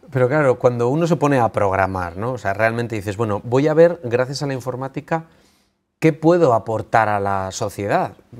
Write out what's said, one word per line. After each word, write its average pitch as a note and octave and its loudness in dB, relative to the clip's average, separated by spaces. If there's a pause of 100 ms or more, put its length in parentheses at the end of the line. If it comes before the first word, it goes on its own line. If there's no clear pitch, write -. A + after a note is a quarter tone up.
(100)
Pero B2+ 2
claro, C3+ 2
cuando A#2+ 2
uno D#3+ 0
se D#3+ 2
pone C#3 2
a A2+ 4
programar, F#2+ -2
¿no? A#2 -6
O A#2+ -10
sea, G2 -4
realmente A2+ -2
dices, G2+ -6
"Bueno, G#2+ -2
voy C3 0
a D#3 0
ver, E3+ 4
gracias B2+ -2
a D3 -4
la C#3 -4
informática, C3 -6 (760)
qué D#3+ 4
puedo D#3 4
aportar A2 0
a G#2 0
la G2 -2
sociedad". A2 -4 (280)